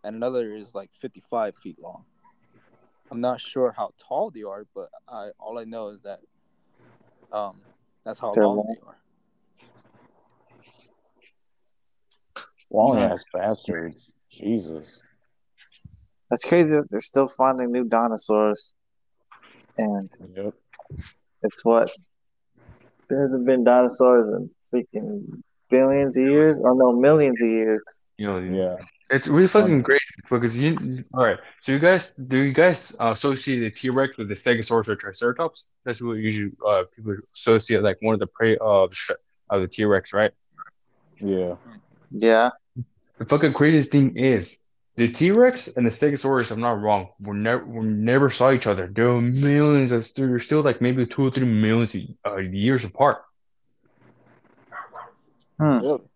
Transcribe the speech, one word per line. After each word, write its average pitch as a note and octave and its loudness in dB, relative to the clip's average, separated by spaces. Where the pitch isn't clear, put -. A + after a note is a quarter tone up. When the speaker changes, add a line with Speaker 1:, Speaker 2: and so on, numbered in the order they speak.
Speaker 1:
and G#2+ -14
another A#2 -6
is, G#2 -20
like, G2 -14
fifty-five A2 -10
feet E2+ -20
long. - -20
I'm A#2 -12
not B2 -4
sure B2+ -4
how G#2+ -8
tall F3+ -8
they A#2 -18
are, G2+ -16
but F#2+ -16
I, G#2 -16
all A2+ -16
I A#2 -14
know A2 -14
is G2+ -20
that, G2 -16
um, G2 -10
that's A2 -12
how A2 -8
Speaker 2:
They're G#2+ 2
Speaker 1:
long G#2 0
Speaker 2:
long. G#2+ -4
Speaker 1:
they - -18
are. - -20
Speaker 3:
Long A#2 2
Speaker 2:
Yeah. G2+ 0
Speaker 3:
ass F2 -12
bastards. F2+ -8
Jesus. E2 -8
Speaker 2:
That's A#2+ -2
crazy D#3+ 4
that D3 -2
they're G2+ -6
still C3+ 0
finding B2+ -2
new B2 -2
dinosaurs. G#2+ -2
And G2+ -4
Speaker 3:
Yep. G2+ -8
Speaker 2:
it's - -4
what? A#2 4
There C3+ 0
hasn't B2+ -2
been B2+ 2
dinosaurs B2 4
in G2 -10
freaking - -8
billions C3+ 2
of C3 2
years? D3 4
Oh, B2+ 6
no, B2+ 6
millions C3 4
of A#2 2
years. A2 2
Speaker 4:
You G#2 -6
know, F#2+ -2
Speaker 3:
Yeah. F#2 -4
Speaker 4:
it's C3+ 0
really E3+ 4
fucking G3+ 4
Speaker 3:
Um, B2+ 2
Speaker 4:
crazy C#3 2
because A#2+ 0
you, D3+ 0
all B2+ 2
right. G2 0
So C3+ -2
you C#3 0
guys, F3+ 4
do C3 -4
you C#3 0
guys, E3 2
uh, A#2 2
associate C3 -2
the A2 -4
T-Rex C3 -2
with G#2+ -10
the G2+ -8
Stegosaurus A2+ -2
or G#2 -2
Triceratops? A#2+ -6
That's A#2+ -8
what A#2 -6
usually, G#2+ -4
uh, G2 2
people G#2+ -8
associate, A2 2
like, G2 0
one A2 0
of G2+ -2
the G2 -4
prey A2+ 2
of, G2+ 2
of G2+ 0
the F2+ -4
T-Rex, G#2 0
right? G#2 0
Speaker 3:
Yeah. F#2 -4
Speaker 2:
Yeah. A2+ 4
Speaker 4:
The A#2 -8
fucking D3 2
craziest D3 4
thing C#3 2
is A#2 -2
the A#2 2
T-Rex A#3 2
and B2 0
the A2+ 2
Stegosaurus, C3+ -2
if A2+ -6
I'm A2 -8
not A#2 -2
wrong, G#2 -2
were G2+ -10
never, A2+ -2
were A#2 -10
never A#2 2
saw B2+ 4
each A#2+ 0
other. F#2 -2
There A2+ 0
were B2 2
millions C#3 2
of, A2+ -2
there C3+ -2
were B2 0
still, D3+ 0
like, C#3 0
maybe B2+ 0
two C3+ -2
or - 0
three C3 -2
million G#2+ 0
uh, G2+ -6
years G2+ -2
apart. B2 0
Speaker 2:
Hmm. D3 2
Speaker 1:
Really? C#3 -2